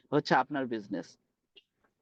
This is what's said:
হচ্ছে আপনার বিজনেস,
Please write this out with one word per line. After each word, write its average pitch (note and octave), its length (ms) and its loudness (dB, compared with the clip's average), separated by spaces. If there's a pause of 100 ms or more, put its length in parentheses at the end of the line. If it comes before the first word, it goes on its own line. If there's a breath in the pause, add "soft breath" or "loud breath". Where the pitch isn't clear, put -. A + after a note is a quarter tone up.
(120)
হচ্ছে C#3+ 240 2
আপনার C3+ 300 0
বিজনেস, G2+ 420 -6 (960)